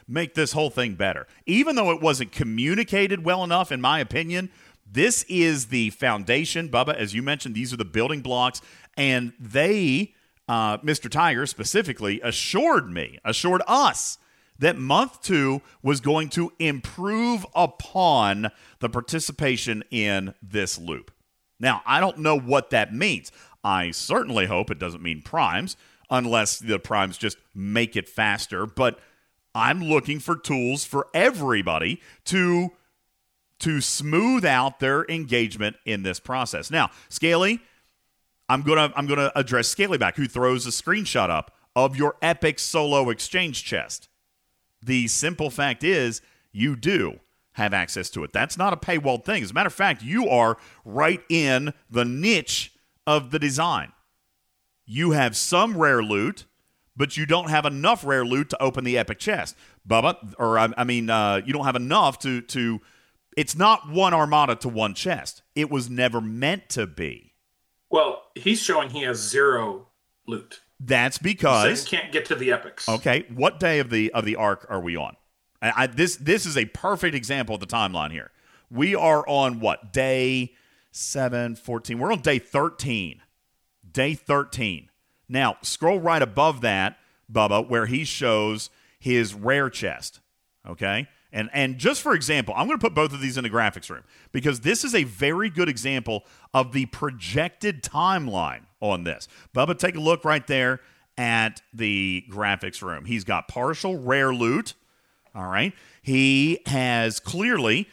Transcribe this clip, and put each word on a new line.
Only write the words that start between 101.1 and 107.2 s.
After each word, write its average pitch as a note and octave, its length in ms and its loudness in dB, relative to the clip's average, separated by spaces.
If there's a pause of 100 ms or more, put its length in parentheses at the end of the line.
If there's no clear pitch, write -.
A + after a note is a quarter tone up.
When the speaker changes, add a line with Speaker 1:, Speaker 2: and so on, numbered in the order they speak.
Speaker 1:
at A#2 460 0 (100)
the G2 580 -2
graphics G2+ 520 -4
room. E2 240 -10
He's A2 180 -4
got F#2 240 -4
partial D#3 500 -4
rare C3 360 2
loot. B2 400 -2 (600)
All F#2 120 -10
right. G#2+ 280 -2 (260)
He C3+ 640 4
has A#2+ 560 0